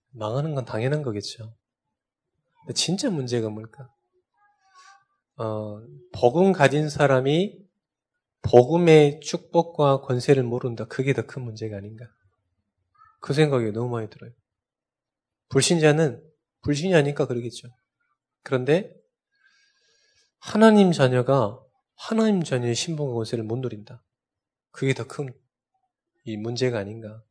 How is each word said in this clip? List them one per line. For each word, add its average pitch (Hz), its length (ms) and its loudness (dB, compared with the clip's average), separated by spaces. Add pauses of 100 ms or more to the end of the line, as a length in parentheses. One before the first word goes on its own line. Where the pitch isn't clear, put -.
(100)
망하는 127 440 -6
건 131 100 -6
당연한 135 380 -4
거겠죠. 110 540 -10 (1040)
근데 151 140 -12
진짜 202 360 -2
문제가 120 380 -4
뭘까? 110 440 -16 (1400)
어, 107 440 -8 (320)
복음 165 400 4
가진 147 360 2
사람이 143 720 0 (800)
복음의 151 800 6
축복과 151 840 -2
권세를 131 400 2
모른다. 120 440 -6
그게 135 260 -4
더 117 100 -2
큰 - 200 -12
문제가 110 340 -10
아닌가. 110 300 -16 (1120)
그 - 120 -8
생각이 135 380 0
너무 117 180 -6
많이 113 220 -8
들어요. 120 220 -20 (1160)
불신자는 151 720 2 (400)
불신이 151 320 -2
아니까 143 320 2
그러겠죠. 120 420 -10 (760)
그런데 143 520 -2 (1400)
하나님 214 520 6
자녀가 127 680 0 (340)
하나님 220 480 0
자녀의 120 320 -2
신분과 147 400 -6
권세를 113 300 -6
못 113 140 -6
누린다. 117 440 -12 (680)
그게 - 200 -2
더 - 140 -6
큰 139 260 -12 (920)
이 110 120 -10
문제가 120 420 -4
아닌가. 110 520 -12